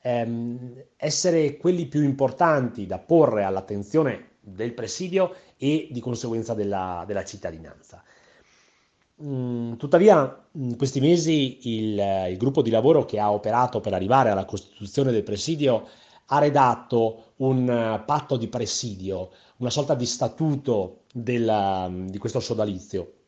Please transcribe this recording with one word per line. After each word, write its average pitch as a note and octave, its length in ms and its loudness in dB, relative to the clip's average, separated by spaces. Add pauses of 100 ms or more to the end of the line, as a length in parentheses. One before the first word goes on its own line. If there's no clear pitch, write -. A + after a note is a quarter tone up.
ehm, A#2+ 840 -6 (120)
essere D3+ 600 0
quelli F3 300 0
più D3+ 160 0
importanti C3+ 840 0
da F#2 120 -8
porre B2+ 460 4
all'attenzione G2+ 960 -4
del G#2+ 320 -8
presidio F3+ 640 -4 (220)
e D3 340 -2
di A#2+ 100 -8
conseguenza A2+ 540 -4
della, F#2 520 -4
della G2 180 -4
cittadinanza. E2 800 -14 (1200)
Mm, B2 520 -6
tuttavia, D#3+ 760 4
in B2 240 -4
questi C3+ 240 0
mesi D3+ 580 2 (180)
il, G#2+ 220 -2 (320)
il F#2 60 -4
gruppo C3+ 260 2
di A2+ 80 2
lavoro B2 340 4
che - 140 -6
ha G#2 140 2
operato A2 480 0
per G2+ 120 -4
arrivare A2 380 2
alla F#2+ 140 0
costituzione G#2+ 680 -4
del G#2+ 140 0
presidio B2+ 640 0 (380)
ha C#3 120 2
redatto B2 1000 2
un, C3 320 2
eh, A2+ 360 0
patto D3 320 -2
di A2+ 120 -4
presidio, F#2+ 840 -6 (280)
una B2 120 -2
sorta C#3+ 240 0
di B2 120 -4
statuto B2 960 -2 (100)
del, G2+ 960 -2
di G2 100 -10
questo A#2 220 -4
sodalizio. G2+ 760 -6 (140)